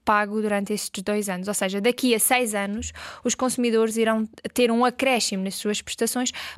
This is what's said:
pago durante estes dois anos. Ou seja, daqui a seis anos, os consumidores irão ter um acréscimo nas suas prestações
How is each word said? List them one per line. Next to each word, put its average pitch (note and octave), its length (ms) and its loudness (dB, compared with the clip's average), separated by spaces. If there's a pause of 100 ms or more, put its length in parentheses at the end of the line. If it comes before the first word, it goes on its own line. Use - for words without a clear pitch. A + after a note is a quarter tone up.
pago G#3 380 2
durante G#3 320 0
estes - 300 -6
dois G#3 260 -2
anos. F#3 180 -6
Ou G#3 60 -2
seja, G3 260 -2
daqui A#3+ 360 2
a G#3+ 40 2
seis B3 360 2
anos, G3+ 360 -4 (320)
os A#3 120 0
consumidores A3+ 600 2
irão A3 300 2 (280)
ter A#3+ 180 4
um A#3+ 140 4
acréscimo A#3+ 580 0
nas F#3+ 120 -4
suas G#3 280 -2
prestações B3 480 -2 (260)